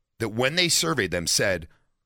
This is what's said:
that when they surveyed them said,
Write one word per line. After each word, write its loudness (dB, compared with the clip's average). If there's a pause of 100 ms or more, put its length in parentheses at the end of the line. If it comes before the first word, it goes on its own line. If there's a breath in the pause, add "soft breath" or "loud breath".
(200)
that -2
when 0
they 2
surveyed 0
them -2
said, 0 (380)